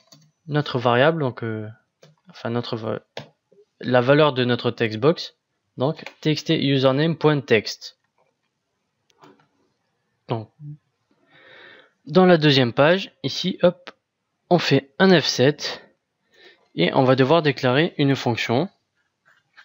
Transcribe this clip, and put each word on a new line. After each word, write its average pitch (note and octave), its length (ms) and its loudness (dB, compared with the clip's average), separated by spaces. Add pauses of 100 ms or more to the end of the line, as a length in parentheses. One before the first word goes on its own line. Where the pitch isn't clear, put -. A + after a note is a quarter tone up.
(460)
notre D3 320 -4
variable, B2+ 420 2
donc, B2 220 -8
euh, A2 260 -8 (600)
enfin B2 220 -12
notre A#2+ 260 -6
va-, A2 240 -8 (800)
la B2 200 0
valeur C#3+ 320 4
de B2+ 120 -2
notre B2 260 -2
text A2 280 -4
box, C#3+ 380 -2 (400)
donc D#3+ 280 -6 (160)
T D#3 120 0
X D3 120 -8
T D#3+ 220 -2
username C#3 500 0
point D3+ 240 0
text. - 580 -4 (2250)
Donc, A2+ 220 -8 (1600)
dans F#3 200 4
la F3+ 100 6
deuxième C3+ 360 2
page, F3 400 0 (100)
ici, - 400 -8
hop, - 280 0 (580)
on F3 100 4
fait - 400 -2
un F#3 220 4
F - 60 -2
sept - 600 -2 (880)
et E3+ 200 -2
on C3+ 100 2
va B2+ 120 2
devoir C#3 260 2
déclarer C#3+ 560 -2
une C#3 180 0
fonction, A#2+ 520 -4 (960)